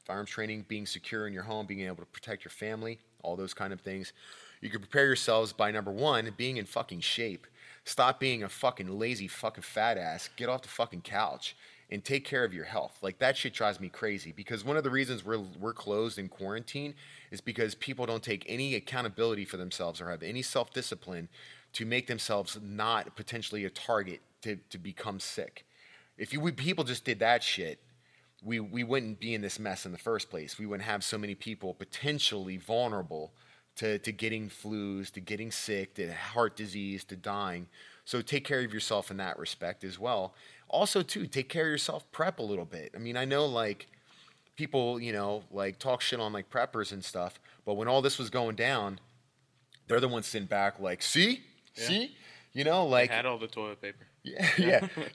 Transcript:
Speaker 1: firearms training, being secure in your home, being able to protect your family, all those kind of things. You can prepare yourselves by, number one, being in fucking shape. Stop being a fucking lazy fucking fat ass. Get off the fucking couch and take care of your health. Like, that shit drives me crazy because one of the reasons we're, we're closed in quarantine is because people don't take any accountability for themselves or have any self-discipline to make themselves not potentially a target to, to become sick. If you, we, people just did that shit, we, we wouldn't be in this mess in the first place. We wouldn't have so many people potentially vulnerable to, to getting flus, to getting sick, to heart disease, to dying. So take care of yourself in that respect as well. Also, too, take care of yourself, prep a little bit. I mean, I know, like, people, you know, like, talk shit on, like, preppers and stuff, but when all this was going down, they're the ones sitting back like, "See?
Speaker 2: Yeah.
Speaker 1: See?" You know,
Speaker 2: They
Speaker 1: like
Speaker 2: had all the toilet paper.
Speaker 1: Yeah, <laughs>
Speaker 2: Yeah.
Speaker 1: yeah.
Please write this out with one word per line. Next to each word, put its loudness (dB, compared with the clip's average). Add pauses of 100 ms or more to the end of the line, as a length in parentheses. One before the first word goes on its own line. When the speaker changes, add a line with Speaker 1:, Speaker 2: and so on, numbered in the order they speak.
Speaker 1:
firearms -6
training, -4
being -4
secure -4
in -6
your -6
home, -4
being -6
able -4
to -14
protect -10
your -14
family, -6 (240)
all -2
those -4
kind -4
of -6
things. -6 (480)
You -8
can -4
prepare 6
yourselves 6
by, 4
number -2
one, 2
being -2
in -2
fucking -2
shape. -2 (380)
Stop 6
being 2
a -4
fucking 0
lazy -2
fucking -4
fat 2
ass. -4
Get -2
off 0
the -16
fucking -2
couch -2 (340)
and -6
take 0
care 2
of 0
your -6
health. -4
Like, -4
that 6
shit -2
drives 2
me -6
crazy -4
because -6
one 0
of 2
the 0
reasons 0
we're, 0
we're -6
closed 0
in -6
quarantine -6 (340)
is -10
because 0
people -4
don't -2
take -2
any 0
accountability 0
for -6
themselves -4
or -4
have -6
any -4
self-discipline -2 (460)
to -4
make 2
themselves 0
not 0
potentially -6
a -2
target 0 (220)
to, -4 (120)
to -12
become -6
sick. -6 (540)
If -6
you, -2
we, 2
people 0
just -4
did 0
that 6
shit, 0 (640)
we, 0
we -2
wouldn't 0
be -4
in 0
this -4
mess -4
in -6
the -8
first -2
place. -8
We -6
wouldn't -4
have -2
so -2
many -4
people -6
potentially -2
vulnerable -2 (440)
to, 0
to -4
getting -2
flus, -4
to -10
getting -6
sick, -2
to -4
heart 2
disease, -6
to -12
dying. -4 (360)
So 0
take 0
care 2
of -2
yourself 0
in -4
that -2
respect -6
as -8
well. 0 (340)
Also, 6
too, -2
take -2
care 0
of 2
yourself, -2
prep 0
a -4
little -2
bit. -10
I -12
mean, -6
I 0
know, 4
like, 0 (720)
people, 2
you -2
know, 0
like, -2
talk 2
shit 0
on, -2
like, -6
preppers 0
and -8
stuff, -4 (240)
but 0
when 2
all 8
this 4
was -4
going 0
down, 2 (880)
they're 6
the 6
ones 0
sitting -2
back 4
like, 0
"See? 6 (320)
Speaker 2:
Yeah. -4
Speaker 1:
See?" 0 (360)
You 0
know, 6
Speaker 2:
They 4
Speaker 1:
like 8
Speaker 2:
had 2
all 0
the -6
toilet -6
paper. -10 (160)
Speaker 1:
Yeah, 2
<laughs> 4
Speaker 2:
Yeah. 8 (100)
Speaker 1:
yeah. -4 (100)